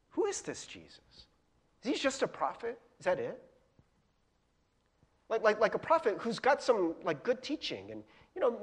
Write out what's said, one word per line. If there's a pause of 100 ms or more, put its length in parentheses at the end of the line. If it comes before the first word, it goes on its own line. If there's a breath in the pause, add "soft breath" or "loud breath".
(100)
Who
is
this
Jesus? (560)
Is
he
just
a
prophet? (220)
Is
that
it? (1900)
Like,
like,
like
a
prophet
who's
got
some,
like,
good
teaching,
and, (300 soft breath)
you
know,